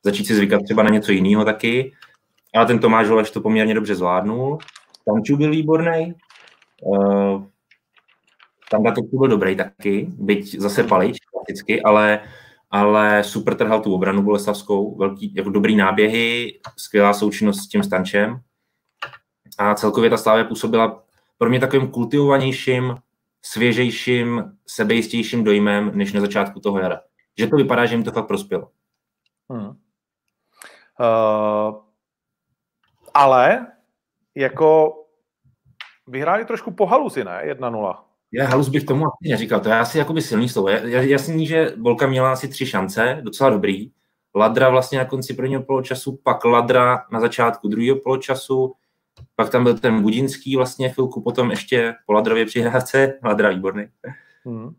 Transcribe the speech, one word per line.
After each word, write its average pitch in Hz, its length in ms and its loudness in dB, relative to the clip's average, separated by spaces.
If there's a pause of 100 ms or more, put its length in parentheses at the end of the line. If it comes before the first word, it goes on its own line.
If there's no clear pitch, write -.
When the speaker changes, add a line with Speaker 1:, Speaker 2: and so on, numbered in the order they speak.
Speaker 1:
začít 101 220 -2
si 113 100 0
zvykat 101 280 4
třeba 107 200 2
na 107 60 4
něco 107 220 2
jiného 98 340 4
taky. 117 480 -2 (600)
Ale 113 100 6
ten 117 140 2
Tomáš 110 280 4
Holeš 110 240 2
to 104 100 -8
poměrně 110 320 0
dobře 107 220 -2
zvládnul. 104 640 -2 (480)
Tanču 110 320 0
byl 151 140 2
výborný. 160 640 0 (840)
Eh, 98 480 0 (1300)
Tanda 110 200 2
Topku 120 260 -4
byl 135 100 4
dobrý 98 280 2
taky, 98 540 -4
byť 101 500 -4
zase 101 240 -2
palič, 95 340 2 (140)
klasicky, - 500 -6
ale, 104 380 4 (520)
ale 104 520 4
super 101 320 -4
trhal 110 260 0
tu 104 120 -2
obranu 98 280 0
boleslavskou, 101 760 -2
velký, 98 380 -6
jako 98 140 -4
dobrý 101 260 2
náběhy, 110 840 0 (180)
skvělá 101 360 2
součinnost 104 460 0
s - 80 -12
tím 101 160 0
Stančem. 101 560 -2 (1160)
A 101 180 2
celkově 110 340 2
ta 113 80 2
Slavia 113 280 4
působila 113 580 -2 (340)
pro 117 120 0
mě 127 100 2
takovým 131 320 0
kultivovanějším, 131 1040 0 (460)
svěžejším, 120 1000 -2 (240)
sebejistějším 117 760 -2
dojmem, 104 520 2
než 101 180 -2
na 101 80 0
začátku 101 380 -4
toho 98 200 -2
jara. 90 220 -4 (380)
Že 113 80 0
to 156 80 0
vypadá, 127 300 2
že 117 100 -2
jim 117 80 -2
to 110 80 -6
fakt 110 160 -4
prospělo. 98 400 -6 (800)
Speaker 2:
Hmm. 113 240 -12 (1300)
Eh, 107 760 0 (1400)
ale 139 540 4 (680)
jako 156 600 2 (1120)
vyhráli 156 380 -2
trošku 226 260 -8
po 196 140 0
haluzi, 196 380 0
ne? 92 200 -10
Jedna 127 260 -6
nula. 104 360 -6 (280)
Speaker 1:
Já 123 140 -2
haluz 131 220 2
bych 143 140 -2
tomu 143 220 -2
asi 151 240 -6
neříkal, 110 300 -2
to 101 100 -2
je 113 100 2
asi 120 180 -2
jakoby 156 240 -2
silný 120 280 -2
slovo. 98 200 -2
Je, 110 160 0
je 127 240 0
jasný, 147 380 0
že 160 300 0
Bolka 117 300 0
měla 131 240 2
asi 131 160 -6
tři 131 180 -8
šance, 110 560 -2
docela 120 280 0
dobrý. 101 420 -2 (440)
Ladra 117 340 4
vlastně 127 280 0
na 131 80 -2
konci 131 280 -8
prvního 131 300 -4
poločasu, 131 600 -6
pak 120 220 0
Ladra 123 640 4
na 113 80 -6
začátku 117 480 -2
druhého 117 360 0
poločasu, 131 680 -2 (640)
pak 107 140 -2
tam 123 140 2
byl 120 140 4
ten 110 240 0
Budinský 135 540 -2
vlastně 127 340 -2
chvilku 127 320 -4
potom 120 300 0
ještě 117 420 -2 (120)
po 104 80 0
Ladrově 113 320 2
přihrávce. 127 680 0 (100)
Ladra 104 260 2
výborný. 98 360 -4 (600)
Speaker 2:
Mhm. 120 340 -12